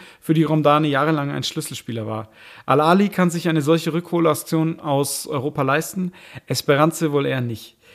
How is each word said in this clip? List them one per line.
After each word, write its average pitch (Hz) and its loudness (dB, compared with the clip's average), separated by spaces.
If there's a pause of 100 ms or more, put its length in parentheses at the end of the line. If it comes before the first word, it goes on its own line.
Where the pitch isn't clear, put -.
(220)
für 165 0
die 160 4
Romdane 151 4
jahrelang 143 0
ein 143 -6
Schlüsselspieler 117 -8
war. 110 -8 (360)
Al-Ahly 170 4
kann 180 2
sich 165 -4
eine 160 2
solche 160 0
Rückholaktion 165 -2
aus 143 -4
Europa 147 -4
leisten, 160 -2 (340)
Esperance 151 0
wohl 143 0
eher 131 -2
nicht. 117 -8 (200)